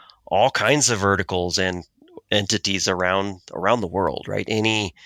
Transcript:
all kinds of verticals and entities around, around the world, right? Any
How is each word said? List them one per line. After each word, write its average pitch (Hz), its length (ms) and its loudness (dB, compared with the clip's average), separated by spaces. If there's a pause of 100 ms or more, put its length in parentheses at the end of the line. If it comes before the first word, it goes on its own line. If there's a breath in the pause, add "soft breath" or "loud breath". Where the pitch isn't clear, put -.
(240 loud breath)
all 110 260 2
kinds 123 380 2
of 117 100 0
verticals 92 600 0
and 92 260 -2 (460)
entities 101 580 -2
around, 92 520 0 (120)
around 107 300 0
the 185 40 -4
world, 85 400 -2
right? 101 220 -6
Any 110 460 0 (120)